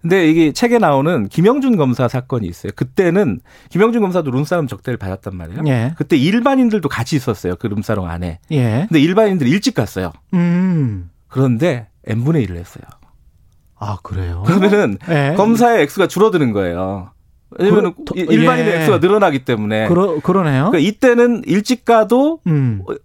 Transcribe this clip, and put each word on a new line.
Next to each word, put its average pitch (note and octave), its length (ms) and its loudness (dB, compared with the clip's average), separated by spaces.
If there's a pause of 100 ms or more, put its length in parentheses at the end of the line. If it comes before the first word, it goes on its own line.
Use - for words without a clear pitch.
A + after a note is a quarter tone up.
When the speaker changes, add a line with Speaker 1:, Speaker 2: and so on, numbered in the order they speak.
Speaker 1:
근데 E3+ 260 2
이게 D#3+ 220 4
책에 A#3+ 280 2
나오는 C#3+ 500 2
김영준 B3 480 2
검사 B2+ 320 0
사건이 B2 400 -4
있어요. F#2 260 -10
그때는 F3 640 0 (320)
김영준 A3+ 320 2
검사도 F3 300 -2
룸사롱 D3 340 -2
적대를 A2+ 300 -8
받았단 F#2+ 400 -10
말이에요. F2 320 -10
Speaker 2:
예. C3 280 0
Speaker 1:
그때 - 200 0
일반인들도 A3 720 2
같이 - 260 -6
있었어요. G#2 400 -4
그 A2 140 -8
룸사롱 G2+ 420 -4
안에. E2+ 300 -8 (100)
Speaker 2:
예. B2+ 380 0
Speaker 1:
근데 D#3+ 100 2
일반인들이 F3+ 500 2
일찍 G3+ 280 0
갔어요. F#2 340 -4 (240)
Speaker 2:
음. E3+ 760 -2 (200)
Speaker 1:
그런데 B2+ 580 -2 (180)
N분의 B2+ 380 -2
일을 F2+ 140 -6
했어요. - 260 -16 (960)
Speaker 2:
아, G#2 240 -8
그래요? F2+ 420 -8
Speaker 1:
그러면은 F#3+ 540 2 (100)
Speaker 2:
예. D3 280 0
Speaker 1:
검사의 A3+ 480 4
액수가 E3+ 240 0
줄어드는 F3 440 2
거예요. F#2+ 580 -4 (480)
왜냐면은 F#3 360 2
Speaker 2:
그렇-, - 260 -8
Speaker 1:
이-, - 80 -4
일반인의 - 440 2
Speaker 2:
예. E3+ 60 0
Speaker 1:
액수가 D#3+ 200 2
늘어나기 F3+ 460 2
때문에. G#2+ 420 -2
Speaker 2:
그러-, F3 320 0
그러네요. D#3+ 540 0
Speaker 1:
그러니까 F3+ 80 2
이때는 A#3+ 680 2
일찍 G#3 380 -2
가도 A#3+ 640 2
Speaker 2:
음. B2+ 340 0 (220)